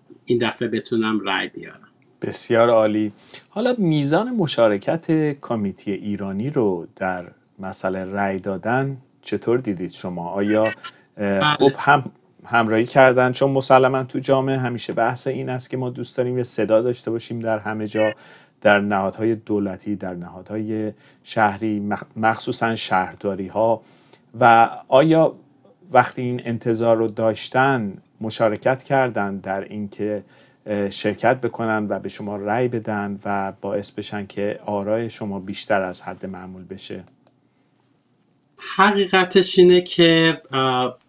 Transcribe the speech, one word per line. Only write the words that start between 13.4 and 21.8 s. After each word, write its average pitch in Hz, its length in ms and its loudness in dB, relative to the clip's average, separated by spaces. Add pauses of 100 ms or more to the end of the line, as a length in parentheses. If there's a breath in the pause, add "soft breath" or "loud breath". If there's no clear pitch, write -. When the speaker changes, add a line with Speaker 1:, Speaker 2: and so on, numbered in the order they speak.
Speaker 2:
مسلماً 131 520 4
تو 135 160 -8
جامعه 135 380 0
همیشه 120 360 -4
بحث 117 340 0
این 131 220 -6
است 123 200 -6
که 131 80 -6
ما 127 120 -4
دوست 123 280 -12
داریم 123 200 -2
یه 123 60 0
صدا 110 380 2
داشته 123 300 -4
باشیم 117 280 -6
در 113 200 -2
همه 107 280 -6
جا، 107 260 0 (480 loud breath)
در 104 180 6
نهادهای 101 560 -2
دولتی، 104 600 -6
در 92 180 -8
نهادهای 104 800 -8 (320 soft breath)
شهری، 107 560 0
مخ-، 101 240 -4 (120)